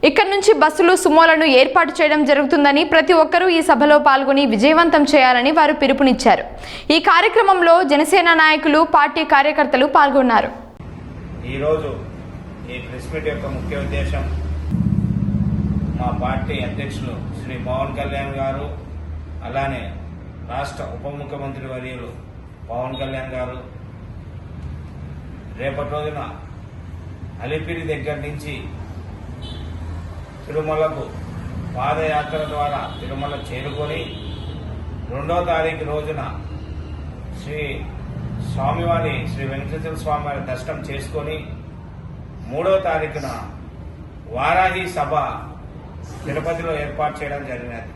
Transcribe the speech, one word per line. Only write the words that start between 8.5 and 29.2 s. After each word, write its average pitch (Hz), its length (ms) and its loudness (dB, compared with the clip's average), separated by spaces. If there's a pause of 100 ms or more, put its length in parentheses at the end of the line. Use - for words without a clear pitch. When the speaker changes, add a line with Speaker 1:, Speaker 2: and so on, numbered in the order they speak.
Speaker 1:
పార్టీ 302 280 4 (100)
కార్యకర్తలు 285 600 6
పాల్గొన్నారు. 254 540 6 (1040)
Speaker 2:
ఈరోజు 147 380 0 (800)
ఈ 127 40 -8 (100)
ప్రెస్ 123 260 -10
మీట్ 151 180 -2
యొక్క 139 140 -6 (100)
ముఖ్య 143 300 -6
ఉద్దేశం, - 400 -2 (1700)
మా 123 100 0 (160)
పార్టీ 131 300 -2 (120)
అధ్యక్షులు - 480 -6 (240)
శ్రీ 127 160 -8 (140)
పవన్ 135 300 -2
కళ్యాణ్ 139 420 -4
గారు, 135 260 -4 (800)
అలానే 135 340 -4 (680)
రాష్ట్ర 139 320 -6 (100)
ఉప 139 280 -10
ముఖ్యమంత్రి 135 520 -10
వర్యులు 127 340 -10 (600)
పవన్ 131 320 -6
కళ్యాణ్ 131 360 -8
గారు 123 200 -8 (2000)
రేపటి 127 340 -6
రోజున 151 280 -6 (1200)
అలిపిరి 160 460 -6
దగ్గర 143 240 -6 (100)
నుంచి 147 280 -10 (1900)